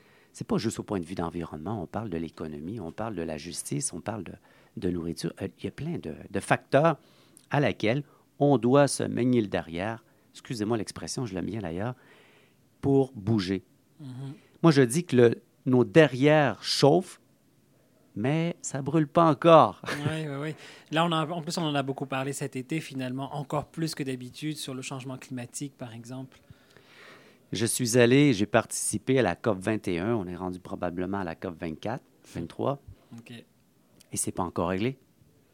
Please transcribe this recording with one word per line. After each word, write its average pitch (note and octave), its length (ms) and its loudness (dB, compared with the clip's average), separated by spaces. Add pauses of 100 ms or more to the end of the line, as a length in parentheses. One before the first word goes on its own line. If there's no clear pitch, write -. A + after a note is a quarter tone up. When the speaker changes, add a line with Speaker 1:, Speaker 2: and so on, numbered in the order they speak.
(320)
Speaker 1:
C'est - 140 -12
pas G#3+ 120 -2
juste A2+ 200 -2
au A#2 40 -8
point G2+ 180 -4
de E2+ 60 -8
vue F2 100 -12
d'environnement, E2+ 680 -6
on D#2 40 -8
parle G#2 240 -8
de E2 80 -4
l'économie, E2 600 -8
on E2 140 -10
parle A2 240 -8
de E2+ 60 -6
la D#2+ 160 -6
justice, E2+ 540 -8
on F2 80 -10
parle G#2+ 240 -8
de, F2 80 -14 (440)
de F#2 140 -2
nourriture. E2+ 420 -4 (100)
Euh, G2 60 -6 (100)
il - 60 -12
y G2+ 40 -6
a F#2+ 40 -8
plein D3+ 260 -8
de, E2 160 -10 (160)
de G2 100 -4
facteurs D#3 580 2 (520)
à C#3+ 80 0
laquelle B2 460 0 (340)
on C#3 200 6
doit B2+ 280 6
se - 160 -4
meigner A#2 380 2
le G#2 80 -2
derrière, F2+ 560 -6 (280)
excusez-moi A2+ 440 -4
l'expression, G#2+ 500 -6
je F#2+ 80 -8
l'aime F2+ 120 -4
bien G2+ 140 -6
d'ailleurs, F#2+ 340 -6 (840)
pour C3+ 340 2
bouger. G2 500 0 (340)
Speaker 2:
Mhm. C3+ 360 -14 (280)
Speaker 1:
Moi, E3+ 100 10
je C#3 100 8
dis C3 220 2
que - 120 0
le, A#2+ 260 6 (240)
nos B2+ 180 6
derrières C#3+ 800 4
chauffent, - 580 2 (960)
mais D#3 480 -2
ça C#3 200 -8
brûle C#3+ 260 2
pas E3+ 200 4
encore. D3 540 8
<laughs> D3 280 -4
Speaker 2:
Oui, D#3 180 -4
oui, C#3 120 -8
oui. D#3 140 -6 (380)
Là, D#3+ 120 4
on E3+ 80 2
a, D#3+ 140 0
en E3+ 160 -6
plus, E3 160 -6
on F3+ 40 -2
en D3+ 120 0
a C#3+ 80 2
beaucoup C3+ 240 -4
parlé C3+ 260 -4
cet C3+ 240 -8
été, C3 240 -6
finalement, C3 540 -8
encore C#3+ 320 -4
plus D#3+ 300 -6
que D#3 80 -6
d'habitude, C3 520 -8
sur C#3 180 -10
le B2+ 80 -10
changement C3 360 -10
climatique, B2+ 580 -10
par A#2+ 180 -14
exemple. B2+ 460 -14 (1120)
Speaker 1:
Je G#2 140 -2
suis A#2 320 0
allé, C3 340 6
j'ai G#2 140 2
participé - 720 0
à B2+ 40 4
la F2+ 120 2
cop G2+ 240 -2
vingt G#2 300 -4
et F2 100 -2
un. G#2 160 -2
On G2+ 120 -4
est F2+ 100 -10
rendu F2+ 240 -8
probablement F#2 580 -6
à G2 60 -4
la E2 100 -6
cop E2+ 260 -10
vingt-quatre, F2 440 -8 (300)
vingt-trois. G#2+ 460 -4 (380)
Speaker 2:
OK. - 140 -20
Speaker 1:
Et - 840 -18
c'est - 160 -4
pas F#2+ 120 -2
encore E2+ 240 -2
réglé. G#2 300 -2 (560)